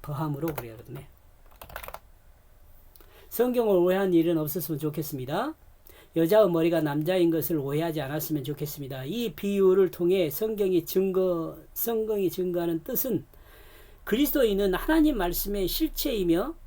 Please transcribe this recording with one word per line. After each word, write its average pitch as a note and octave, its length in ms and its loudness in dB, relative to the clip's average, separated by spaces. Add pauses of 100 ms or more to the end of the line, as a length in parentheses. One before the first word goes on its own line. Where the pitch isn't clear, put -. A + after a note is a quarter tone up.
더함으로 D3 520 -4
그래야 A#2 240 -10
되네. B2+ 280 -16 (2250)
성경을 A#3+ 440 2
오해한 F#3 360 4
일은 E3 240 4
없었으면 D3+ 420 -2
좋겠습니다. D3+ 760 -4 (640)
여자의 F3+ 340 6
머리가 E3 320 2
남자인 D#3+ 480 2
것을 D#3+ 260 -2
오해하지 D3+ 460 -2
않았으면 D3 420 -4
좋겠습니다. C#3 600 -8
이 G#3+ 260 -4
비유를 G3 580 4
통해 F3+ 380 2
성경이 G3 560 0
증거, F3+ 720 0 (160)
성경이 A3 560 -2
증거하는 E3+ 560 -2
뜻은 A#3+ 400 -4 (800)
그리스도인은 G#3 680 2
하나님 D#4 420 2
말씀의 F#3+ 500 -2
실체이며 A3 880 0 (120)